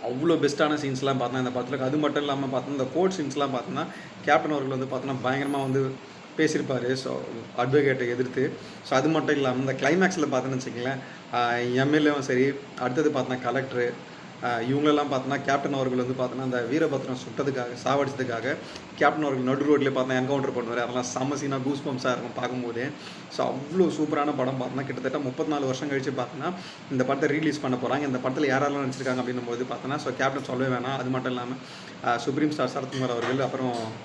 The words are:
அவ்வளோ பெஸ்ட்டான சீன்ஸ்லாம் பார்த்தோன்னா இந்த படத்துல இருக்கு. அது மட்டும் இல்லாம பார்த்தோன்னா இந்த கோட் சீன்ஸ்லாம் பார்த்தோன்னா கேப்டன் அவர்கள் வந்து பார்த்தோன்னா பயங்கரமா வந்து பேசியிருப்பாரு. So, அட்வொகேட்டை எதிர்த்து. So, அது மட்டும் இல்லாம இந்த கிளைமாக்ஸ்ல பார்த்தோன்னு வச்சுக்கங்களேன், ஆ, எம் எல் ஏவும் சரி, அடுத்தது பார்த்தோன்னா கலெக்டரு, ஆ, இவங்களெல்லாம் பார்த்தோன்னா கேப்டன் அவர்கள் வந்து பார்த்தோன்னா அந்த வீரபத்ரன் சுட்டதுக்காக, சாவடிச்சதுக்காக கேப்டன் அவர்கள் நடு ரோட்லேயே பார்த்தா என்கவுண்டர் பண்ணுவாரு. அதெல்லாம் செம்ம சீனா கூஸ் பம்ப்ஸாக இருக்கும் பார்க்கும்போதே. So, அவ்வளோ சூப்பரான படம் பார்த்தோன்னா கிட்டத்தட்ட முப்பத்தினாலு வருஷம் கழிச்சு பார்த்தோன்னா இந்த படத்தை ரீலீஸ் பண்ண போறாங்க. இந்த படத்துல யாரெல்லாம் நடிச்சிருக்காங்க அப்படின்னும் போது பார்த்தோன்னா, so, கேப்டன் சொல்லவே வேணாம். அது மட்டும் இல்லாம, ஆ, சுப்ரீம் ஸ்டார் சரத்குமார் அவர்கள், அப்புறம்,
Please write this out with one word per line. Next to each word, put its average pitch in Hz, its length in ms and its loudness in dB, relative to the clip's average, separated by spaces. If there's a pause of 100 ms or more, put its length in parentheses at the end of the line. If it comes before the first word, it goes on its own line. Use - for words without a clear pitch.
அவ்வளோ 135 240 2
பெஸ்ட்டான 147 460 4
சீன்ஸ்லாம் 135 440 0
பார்த்தோன்னா 123 160 0
இந்த 127 120 0
படத்துல 123 180 -2
இருக்கு. 127 180 -2
அது 139 120 2
மட்டும் 147 240 2
இல்லாம 139 360 0
பார்த்தோன்னா 127 140 -4
இந்த 131 220 0
கோட் 185 180 4
சீன்ஸ்லாம் 139 440 -2
பார்த்தோன்னா 127 300 -4 (400)
கேப்டன் 151 260 6
அவர்கள் 135 260 0
வந்து 131 180 -4
பார்த்தோன்னா 127 320 -2
பயங்கரமா 139 340 0
வந்து 135 300 2 (460)
பேசியிருப்பாரு. 131 560 2
So, 131 260 -4 (380)
அட்வொகேட்டை 131 520 4
எதிர்த்து. 127 420 0 (340)
So, 131 120 2
அது 143 120 4
மட்டும் 151 260 4
இல்லாம 131 240 2
இந்த 135 140 0
கிளைமாக்ஸ்ல 165 580 4
பார்த்தோன்னு 127 280 0
வச்சுக்கங்களேன், 123 380 -4 (360)
ஆ, 120 200 4
எம் 123 400 2
எல் 151 140 6
ஏவும் 147 120 2
சரி, 131 340 4 (260)
அடுத்தது 127 300 2
பார்த்தோன்னா 127 280 0 (100)
கலெக்டரு, 123 460 0 (500)
ஆ, 120 140 0
இவங்களெல்லாம் 147 540 4
பார்த்தோன்னா 135 340 -2
கேப்டன் 139 280 2
அவர்கள் 127 320 0
வந்து 127 180 -2
பார்த்தோன்னா 123 180 -4
அந்த 123 300 0
வீரபத்ரன் 139 460 0
சுட்டதுக்காக, 127 500 -4 (180)
சாவடிச்சதுக்காக 131 680 0 (400)
கேப்டன் 151 280 4
அவர்கள் 135 200 0
நடு 135 220 2
ரோட்லேயே 135 280 4
பார்த்தா 131 180 0
என்கவுண்டர் 127 460 0
பண்ணுவாரு. 120 240 -2
அதெல்லாம் 120 320 -2
செம்ம 139 200 -2
சீனா 139 240 -2
கூஸ் 139 220 0
பம்ப்ஸாக 131 320 0
இருக்கும் 120 240 -2
பார்க்கும்போதே. 123 500 -2 (460)
So, 127 160 0
அவ்வளோ 143 340 0
சூப்பரான 151 560 2
படம் 131 240 0
பார்த்தோன்னா 127 240 -4
கிட்டத்தட்ட 131 320 -2
முப்பத்தினாலு 143 480 -2
வருஷம் 135 240 -2
கழிச்சு 139 280 0
பார்த்தோன்னா 135 360 -4 (380)
இந்த 127 120 2
படத்தை 147 340 2
ரீலீஸ் 156 240 0
பண்ண 127 220 0
போறாங்க. 131 180 2
இந்த 135 160 0
படத்துல 131 240 -2
யாரெல்லாம் 139 440 2
நடிச்சிருக்காங்க 127 360 -2
அப்படின்னும் 123 260 -2
போது 120 160 -2
பார்த்தோன்னா, 127 340 -4
so, 139 160 -4
கேப்டன் 135 300 0
சொல்லவே 127 320 0
வேணாம். 127 220 -2
அது 127 120 -2
மட்டும் 127 220 0
இல்லாம, 123 220 -4 (520)
ஆ, 120 120 4
சுப்ரீம் 147 340 2
ஸ்டார் 127 180 0
சரத்குமார் 131 400 -2
அவர்கள், 120 300 0
அப்புறம், 127 360 0 (300)